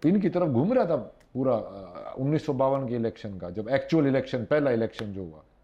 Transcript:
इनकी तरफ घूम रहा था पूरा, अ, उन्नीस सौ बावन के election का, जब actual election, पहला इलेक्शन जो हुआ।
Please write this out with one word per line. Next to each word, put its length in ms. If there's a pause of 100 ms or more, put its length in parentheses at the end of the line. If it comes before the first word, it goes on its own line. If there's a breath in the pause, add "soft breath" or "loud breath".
इनकी 240
तरफ 180
घूम 260
रहा 120
था 280 (200)
पूरा, 200
अ, 640
उन्नीस 280
सौ 80
बावन 340
के 80
election 420
का, 120
जब 180
actual 400
election, 380
पहला 260
इलेक्शन 340
जो 180
हुआ। 200 (200)